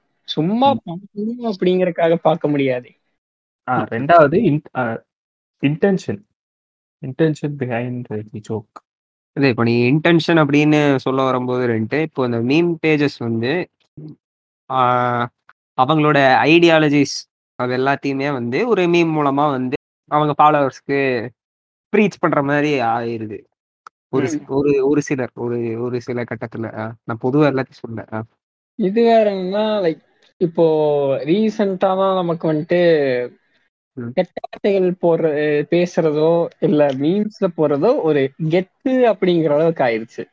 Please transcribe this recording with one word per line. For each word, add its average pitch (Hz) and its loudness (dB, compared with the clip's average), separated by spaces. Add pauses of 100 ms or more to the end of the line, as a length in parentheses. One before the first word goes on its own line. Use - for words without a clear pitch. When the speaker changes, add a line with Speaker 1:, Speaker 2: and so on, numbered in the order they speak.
(240)
Speaker 1:
சும்மா 226 0
Speaker 2:
ம். 233 -4 (100)
Speaker 1:
பண்ணணும் 214 -8
அப்படிங்கறதுக்காக 180 0
பார்க்க 160 0
முடியாது. 135 -2 (800)
Speaker 3:
ஆ, 123 0
ரெண்டாவது 151 4
in-, 151 0 (140)
ஆ, 117 -6 (640)
இன்டென்ஷன். 156 -2 (840)
இன்டென்ஷன் 151 -2
behind 123 -4
the 107 -6 (280)
joke. - -10 (500)
Speaker 2:
இது 139 2
இப்ப 117 2
நீ 120 2
இன்டென்ஷன் 160 2 (100)
அப்படின்னு 151 4
சொல்ல 135 -2
வரும்போது 127 -2
ரெண்டு, 117 -2
இப்போ 156 -4
இந்த 120 -2
மீம் 160 0 (100)
பேஜஸ் 147 0
வந்து 120 -4 (1000)
ஆ, 123 0 (520)
அவங்களோட 151 2 (260)
ஐடியாலஜிஸ் 156 4 (400)
அது 123 -4
எல்லாத்தையுமே 139 -2
வந்து 131 -2
ஒரு 196 2
மீம் 170 2
மூலமா 147 0
வந்து 127 -4 (320)
அவங்க 151 0
ஃபாலோவர்ஸ்க்கு 139 2 (680)
ப்ரீச் - 2
பண்ற 147 0
மாதிரி 143 0
ஆயிருது. 117 -4 (640)
ஒரு 131 0
சி-, 147 -4
Speaker 1:
ம். - -12
Speaker 2:
ஒரு, 139 0
ஒரு 147 2
சிலர், 131 -6
ஒரு, 120 -6
ஒரு 123 -6
சில 123 -6
கட்டத்துல. 113 -10
ஆ, 110 -10
நான் 113 -10
பொதுவா 139 2
எல்லாத்தையும் 135 -4
சொல்லல. 113 -12
ஆ. 110 -6 (520)
Speaker 1:
இது 214 0
வேற 226 4
என்னன்னா, 196 -4 (180)
லைக், 160 -2 (360)
இப்போ 165 0 (520)
ரீசென்ட்டா 196 0
தான் 190 0
நமக்கு 170 -2
வந்துட்டு 170 0 (1120)
Speaker 2:
ம். 120 -10
Speaker 1:
கெட்ட - -4
வார்த்தைகள் 196 -2
போடுற-, 151 0
பேசுறதோ, 170 0 (120)
இல்ல 151 2
மீம்ஸ்ல 185 -2 (100)
போடுறதோ 156 2
ஒரு 143 0 (120)
கெத்து 269 -2
அப்படிங்கிற 190 2
அளவுக்கு 160 2
ஆயிருச்சு. 117 -4